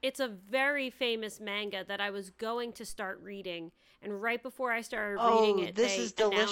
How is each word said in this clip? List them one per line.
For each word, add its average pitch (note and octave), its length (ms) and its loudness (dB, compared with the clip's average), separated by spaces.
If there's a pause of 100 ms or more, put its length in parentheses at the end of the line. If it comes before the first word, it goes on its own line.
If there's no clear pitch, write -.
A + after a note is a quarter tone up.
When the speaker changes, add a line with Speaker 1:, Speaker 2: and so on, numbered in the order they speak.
Speaker 1:
It's C4 160 -2
a C4 80 0
very B3+ 640 0
famous A3+ 480 -2
manga G3+ 460 -4
that G3+ 160 -4
I G3+ 100 0
was G3 200 -8
going A#3 420 -4
to A3+ 120 -14
start F#3+ 360 -8
reading, F3+ 500 -8 (320)
and G3+ 180 -6
right A#3 220 -2
before B3 300 -4
I A#3 80 0
started G#3 400 -4
Speaker 2:
Oh, A3+ 200 8
Speaker 1:
reading G#3 200 6
it, F3+ 160 -2
Speaker 2:
this G#3+ 200 4
Speaker 1:
they A#3 60 0
Speaker 2:
is A3 100 -4
Delicious G#3+ 400 4